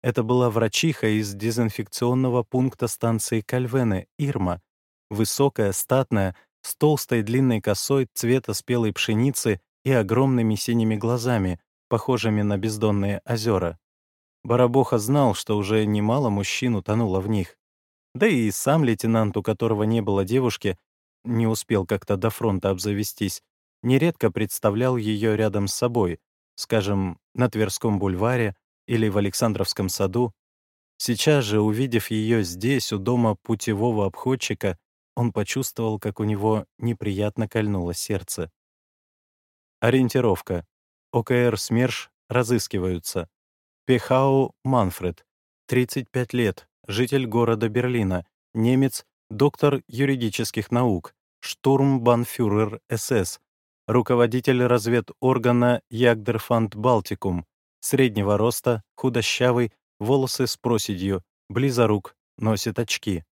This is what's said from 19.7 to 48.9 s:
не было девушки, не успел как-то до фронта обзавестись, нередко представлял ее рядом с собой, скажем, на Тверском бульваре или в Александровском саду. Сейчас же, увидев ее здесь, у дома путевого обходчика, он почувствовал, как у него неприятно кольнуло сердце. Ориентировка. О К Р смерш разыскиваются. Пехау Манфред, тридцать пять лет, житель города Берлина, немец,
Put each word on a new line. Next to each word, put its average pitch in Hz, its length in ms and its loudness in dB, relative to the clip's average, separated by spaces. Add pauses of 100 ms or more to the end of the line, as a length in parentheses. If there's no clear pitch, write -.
не 110 200 2
было 98 220 0
девушки, 107 540 -2 (460)
не 117 240 0
успел 107 360 0
как-то 101 320 -2
до 107 140 0
фронта 98 400 0
обзавестись, 101 720 -4 (400)
нередко 131 480 2
представлял 110 680 0
ее 107 380 0
рядом 104 320 0
с - 80 -4
собой, 117 460 0 (340)
скажем, 98 680 -2 (140)
на 123 140 2
Тверском 107 520 -2
бульваре 101 560 0 (320)
или 110 200 2
в 101 80 0
Александровском 101 720 -2
саду. 107 440 -2 (640)
Сейчас 139 480 2
же, 104 160 2
увидев 110 500 0
ее 110 320 0
здесь, 101 500 -2
у 104 60 -4
дома 117 380 2
путевого 107 720 -2
обходчика, 104 680 -4 (380)
он 120 180 -2
почувствовал, 110 680 -4
как 107 180 -6
у 110 60 -2
него 107 420 0 (120)
неприятно 104 680 -4
кольнуло 98 460 -2
сердце. 95 560 -6 (1300)
Ориентировка. 117 840 2 (460)
О 117 100 0
К - 100 -4
Р 120 260 2
смерш 120 520 -2 (180)
разыскиваются. 95 1000 -2 (580)
Пехау 131 680 2 (100)
Манфред, 95 600 -2 (420)
тридцать 123 440 -2
пять 127 240 -4
лет, 117 340 -2 (180)
житель 127 400 0
города 113 420 0
Берлина, 110 580 -2 (260)
немец, 127 540 2 (240)